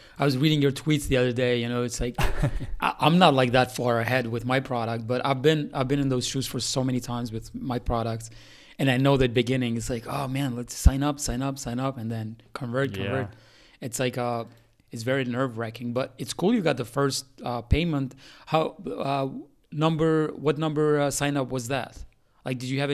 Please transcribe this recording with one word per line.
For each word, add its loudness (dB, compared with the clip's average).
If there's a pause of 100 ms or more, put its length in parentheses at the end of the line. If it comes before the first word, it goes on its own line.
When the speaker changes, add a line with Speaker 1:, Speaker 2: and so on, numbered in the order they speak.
(180)
Speaker 1:
I 2
was 4
reading 4
your 4
tweets 0
the 4
other 4
day, 2
you -2
know, -2
it's -4
like, -4
Speaker 2:
<laughs> 0
Speaker 1:
I, 0
I'm 6
not, 8
like, 4
that 4
far 2
ahead 0
with -4
my 0
product, -4
but -2
I've 0
been, 2
I've -2
been 0
in 0
those 0
shoes -4
for -6
so -2
many 0
times -6
with -8
my -4
products. -2 (480)
And 2
I 4
know 6
that 4
beginning, 2
it's -6
like, -6
"Oh -4
man, -2
let's -10
sign 4
up, 0
sign -4
up, -4
sign -6
up, -4
and -6
then -6 (160)
convert, -2
Speaker 2:
Yeah. -4
Speaker 1:
convert." -2 (520)
It's -6
like, -2
uh, -2 (500)
it's -8 (100)
very 2 (120)
nerve-wracking, -4 (100)
but -2 (140)
it's -8
cool 4
you 2
got 0
the - (140)
first, 0 (240)
uh, -4 (160)
payment. 0 (380)
How, 4 (460)
uh, 0 (600)
number, 2 (180)
what 2 (100)
number, 0 (180)
uh, 0
sign 0
up -2
was -4
that? -4 (540)
Like, -2
did -8
you 0
have 0